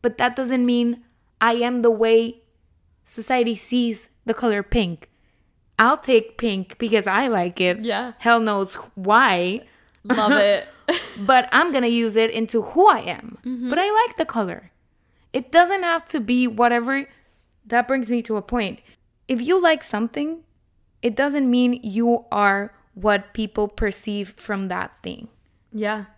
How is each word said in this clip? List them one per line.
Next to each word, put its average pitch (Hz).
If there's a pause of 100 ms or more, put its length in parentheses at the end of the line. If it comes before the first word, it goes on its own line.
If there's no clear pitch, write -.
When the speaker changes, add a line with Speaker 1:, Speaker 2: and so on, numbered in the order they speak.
Speaker 1:
but 240
that 240
doesn't 254
mean 240 (360)
I 233
am 240
the 233
way 226 (640)
society 233
sees 233 (160)
the 226
color 214
pink. 190 (680)
I'll 254
take 233
pink 196
because 214
I 214
like 180
it. 180
Speaker 2:
Yeah. 233
Speaker 1:
Hell 233
knows 202 (200)
why. 196 (400)
Speaker 2:
Love 214
it. 202 (220)
<laughs> 339 (300)
Speaker 1:
But 254
I'm 311
gonna 247 (160)
use 214
it 226
into 220
who 349
I 262
am. -
Speaker 2:
Mm-hmm. 247
Speaker 1:
But 285
I 392 (160)
like -
the 320
color. 185 (600)
It 247
doesn't 359
have 339
to 294
be 247
whatever." 240 (640)
That 240
brings 254
me 240
to 220
a 196
point. 220 (480)
If 240
you 349
like 320
something, 285 (600)
it 240
doesn't 277
mean 247
you 233
are 202 (220)
what 196
people 208
perceive 208
from 196
that 180
thing. - (420)
Speaker 2:
Yeah. 214 (120)